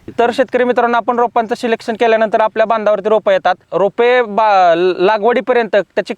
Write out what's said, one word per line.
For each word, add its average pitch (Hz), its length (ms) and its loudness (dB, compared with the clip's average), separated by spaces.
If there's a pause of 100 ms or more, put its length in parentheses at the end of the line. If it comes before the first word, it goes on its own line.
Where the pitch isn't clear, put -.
(200)
तर 233 140 2
शेतकरी 247 300 -2
मित्रांनो, 240 340 0
आपण 233 220 -2
रोपांचं 233 360 -2
सिलेक्शन 226 380 -4
केल्यानंतर 220 480 0
आपल्या 220 240 0
बांधावरती 208 440 -2
रोपं 208 240 2
येतात. 180 220 0 (160)
रोपे 240 500 0
बा-, 202 560 2
लागवडीपर्यंत 214 1000 0
त्याची 202 420 -2